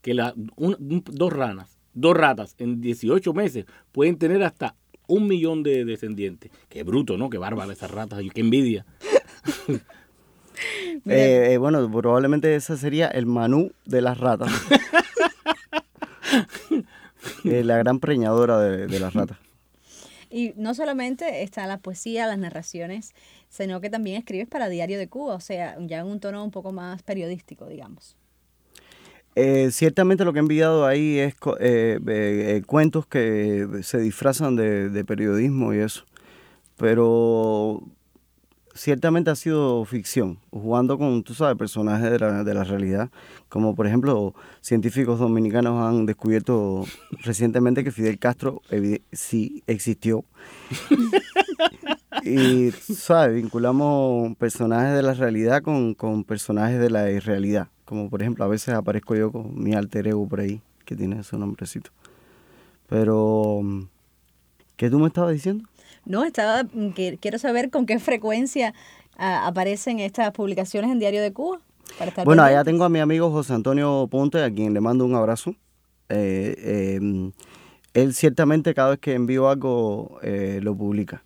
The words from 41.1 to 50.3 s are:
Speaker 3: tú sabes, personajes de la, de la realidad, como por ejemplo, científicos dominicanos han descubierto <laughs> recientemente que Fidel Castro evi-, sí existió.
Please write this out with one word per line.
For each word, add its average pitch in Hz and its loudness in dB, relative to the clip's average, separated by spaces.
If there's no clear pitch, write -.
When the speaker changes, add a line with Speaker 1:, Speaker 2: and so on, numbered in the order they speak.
Speaker 3:
tú 117 -14
sabes, 139 0
personajes 110 0
de 117 2
la, 104 0
de 101 -2
la 98 0
realidad, 98 -2
como 110 0
por 104 0
ejemplo, 117 0
científicos 117 0
dominicanos 117 2
han 113 2
descubierto 107 0
<laughs> - -14
recientemente 123 2
que 135 -4
Fidel 110 -2
Castro 123 -2
evi-, 104 -2
sí - -6
existió. 113 -2